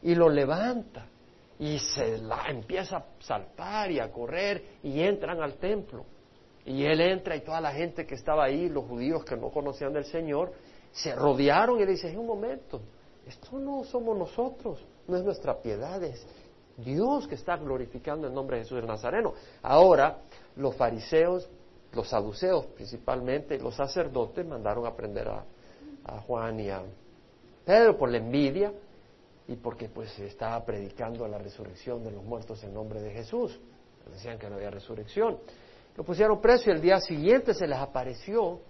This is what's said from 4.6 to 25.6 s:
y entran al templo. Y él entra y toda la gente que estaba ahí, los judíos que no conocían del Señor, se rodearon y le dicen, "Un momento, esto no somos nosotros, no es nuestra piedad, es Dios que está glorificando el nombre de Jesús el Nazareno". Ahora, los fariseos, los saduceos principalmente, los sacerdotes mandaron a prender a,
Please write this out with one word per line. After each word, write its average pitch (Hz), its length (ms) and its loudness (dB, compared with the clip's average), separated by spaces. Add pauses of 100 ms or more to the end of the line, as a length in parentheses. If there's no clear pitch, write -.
y 143 180 -4
entran 175 400 0
al 143 140 -4
templo. 185 500 -4 (600)
Y 135 180 -2
él 156 180 4
entra 180 340 2
y 143 60 -6
toda 160 200 -4
la 151 100 -2
gente 160 340 -4
que - 100 -10
estaba 151 280 2
ahí, 143 240 2
los 143 180 -2
judíos 127 380 -2
que 127 120 -6
no 120 140 -6
conocían 143 440 -4
del 147 120 -2
Señor, 165 460 -2 (400)
se - 240 -6
rodearon 147 640 6
y 202 60 6
le 196 60 2
dicen, 180 260 -2
"Un 233 100 -6
momento, 226 540 -6 (460)
esto - 300 -14
no 277 260 -6
somos 226 340 -2
nosotros, 220 680 -4 (240)
no 180 100 0
es 185 60 -2
nuestra 180 360 -2
piedad, 135 440 -6
es 131 220 -8 (520)
Dios 208 500 0
que - 80 -6
está 175 220 -4
glorificando 139 680 -4
el 127 60 -6
nombre 135 240 -4
de 113 60 -4
Jesús 123 160 -6
el 117 80 -4
Nazareno". 123 460 -2 (280)
Ahora, 151 560 10 (380)
los 135 200 -2
fariseos, 160 720 2 (440)
los 117 160 -2
saduceos 120 580 2
principalmente, 127 920 -4
los 127 160 -6
sacerdotes 135 680 -2
mandaron 117 400 -2
a 113 100 -6
prender 107 320 -6
a, 104 180 -6 (600)